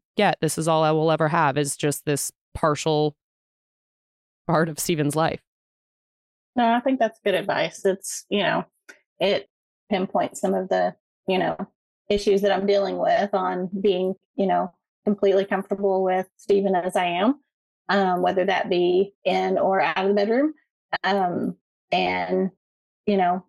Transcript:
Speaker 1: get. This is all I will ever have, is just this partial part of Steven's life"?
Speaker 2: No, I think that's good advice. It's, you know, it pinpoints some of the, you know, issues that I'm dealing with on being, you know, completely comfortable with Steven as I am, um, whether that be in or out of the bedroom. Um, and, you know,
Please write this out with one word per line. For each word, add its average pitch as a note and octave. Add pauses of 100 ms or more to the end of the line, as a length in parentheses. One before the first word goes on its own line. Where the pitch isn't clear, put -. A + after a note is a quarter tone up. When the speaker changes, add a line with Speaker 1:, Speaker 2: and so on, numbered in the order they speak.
(180)
Speaker 1:
get. G3
This D#3
is D#3+
all D#3+
I D#3
will D#3+
ever D#3
have, D3
is D3
just -
this - (220)
partial D3+ (1300)
part D#3+
of D3+
Steven's D3
life"? D#3+ (1120)
Speaker 2:
No, A#3+
I A#3+
think C4
that's A3
good G3
advice. F#3
It's, -
you G3+
know, E3 (540)
it F#3+ (420)
pinpoints F#3+
some G3
of F#3+
the, F3+ (320)
you F#3
know, E3 (540)
issues G3+
that G3+
I'm F#3+
dealing G3
with F3
on F3+ (100)
being, F#3 (200)
you G3
know, F3+ (320)
completely G3
comfortable G3
with F#3 (100)
Steven G3
as F3+
I F#3
am, F#3 (500)
um, F#3
whether F3+
that F#3
be F3+ (100)
in F#3
or F#3+
out D#3+
of F#3+
the G3+
bedroom. A#3 (500)
Um, F#3 (360)
and, F3+ (540)
you G3+
know, F3+